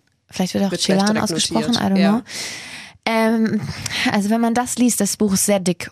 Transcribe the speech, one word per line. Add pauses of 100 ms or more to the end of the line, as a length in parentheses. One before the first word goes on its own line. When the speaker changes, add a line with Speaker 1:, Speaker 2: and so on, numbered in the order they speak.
(340)
Speaker 1:
Vielleicht
wird
auch
Speaker 2:
Wird
gleich
Speaker 1:
Celan
Speaker 2:
direkt
Speaker 1:
ausgesprochen,
Speaker 2:
notiert.
Speaker 1:
I
don't
Speaker 2:
Ja.
Speaker 1:
know. (840)
Ähm, (540)
also
wenn
man
das
liest,
das
Buch
ist
sehr
dick